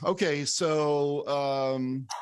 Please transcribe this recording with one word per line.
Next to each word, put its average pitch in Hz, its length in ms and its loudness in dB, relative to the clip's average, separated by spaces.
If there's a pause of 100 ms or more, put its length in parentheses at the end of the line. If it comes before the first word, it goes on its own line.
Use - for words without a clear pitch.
Okay. 165 400 0
So, 147 800 2
um, 135 800 0 (160)